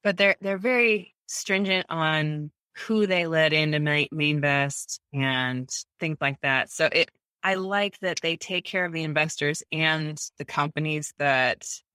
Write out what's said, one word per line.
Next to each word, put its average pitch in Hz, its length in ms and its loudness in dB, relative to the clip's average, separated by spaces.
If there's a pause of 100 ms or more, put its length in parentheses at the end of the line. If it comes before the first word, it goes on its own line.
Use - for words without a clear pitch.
But 196 140 2
they're, 196 240 4
they're 196 160 -2
very 226 560 0 (140)
stringent 190 600 0
on 151 600 0 (360)
who 220 180 2
they 180 220 0
let 160 240 4
into 151 280 2
Ma-, 147 340 2
Mainvest 143 880 0 (120)
and 127 580 -2 (300)
things 156 220 -4
like 139 200 -2
that. 135 300 0
So 160 200 2
it, - 200 2 (320)
I 190 120 0
like 196 440 -2
that 180 220 -4
they 165 160 -2
take 180 280 -6
care 185 200 -2
of 170 80 -6
the 165 100 -4
investors 151 680 -2
and 156 480 -2 (180)
the 143 80 -8
companies 151 760 -4
that 131 480 2 (280)